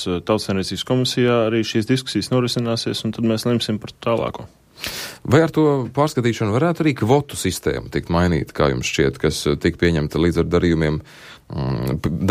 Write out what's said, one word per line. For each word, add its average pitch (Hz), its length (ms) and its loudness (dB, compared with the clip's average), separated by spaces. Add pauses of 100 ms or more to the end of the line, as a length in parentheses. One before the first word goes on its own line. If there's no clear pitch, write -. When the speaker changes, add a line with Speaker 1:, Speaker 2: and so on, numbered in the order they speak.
Speaker 1:
ā, 90 200 -2
Tautsaimniecības 98 640 -2
komisijā 123 580 2
arī 113 180 2
šīs 110 240 -2
diskusijas 127 440 -2
norisināsies, 120 720 -2
un 110 80 -2
tad 117 160 -2
mēs 110 200 0
lemsim 113 320 0
par - 160 -12
tālāko. - 480 -2 (800)
Speaker 2:
Vai 135 220 6
ar 160 80 -2
to 156 120 4 (300)
pārskatīšanu 120 600 0
varētu 165 280 0
arī 151 160 2
kvotu 139 400 2
sistēma 71 540 -4
tikt 69 180 -4
mainīta, 85 440 2
kā 73 180 2
jums 64 160 -2
šķiet, 67 320 0
kas, - 260 0
ā, 76 120 2
tika 85 260 0
pieņemta 76 340 0
līdz 82 220 2
ar 80 100 0
darījumiem, 80 480 2
mm, - 1040 -6
p-, - 80 -2 (200)